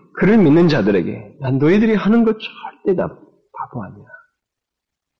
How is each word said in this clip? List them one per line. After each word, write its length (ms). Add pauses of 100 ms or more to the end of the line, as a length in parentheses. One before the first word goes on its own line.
(180)
그를 200
믿는 300
자들에게, 720
"난 180
너희들이 360
하는 300
것 140
절대 580
다 100
바보 800
아니야. 200 (1160)